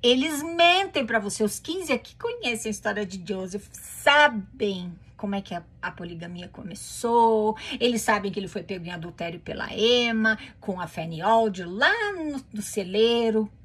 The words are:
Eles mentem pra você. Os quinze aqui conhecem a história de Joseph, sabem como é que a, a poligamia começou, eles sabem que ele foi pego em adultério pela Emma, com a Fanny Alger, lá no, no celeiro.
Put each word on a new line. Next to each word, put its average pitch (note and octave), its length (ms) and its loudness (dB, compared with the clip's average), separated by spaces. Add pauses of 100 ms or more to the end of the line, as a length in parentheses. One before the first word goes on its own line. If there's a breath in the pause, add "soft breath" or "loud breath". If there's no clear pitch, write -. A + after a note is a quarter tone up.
Eles C#4 400 2
mentem E4+ 640 4
pra A3+ 140 0
você. G#3 260 -2
Os G#3 140 -2
quinze E4 340 -4
aqui - 240 -4
conhecem B3+ 540 -4
a - 0 -
história G#3 340 -4
de F#3 220 -10
Joseph, F#3+ 460 -6
sabem G#3 1200 2 (200)
como G3+ 180 -4
é G3 60 -2
que G3 140 -10
a, E3+ 100 -8 (160)
a F3+ 100 -6
poligamia F3 580 -12
começou, A3 1080 0 (240 loud breath)
eles A#3 220 2
sabem G3+ 280 0
que G3 80 -6
ele G3 100 -6
foi G3+ 140 -8
pego F#3 220 -10
em F3 60 -10
adultério E3+ 500 -10
pela - 320 -10
Emma, A3+ 680 2 (220 loud breath)
com F#3 180 -6
a F3 80 -6
Fanny E3 360 -8
Alger, G#3 460 4
lá G4 440 2
no, D4+ 400 -6
no G#3 100 -8
celeiro. A3 880 2 (140)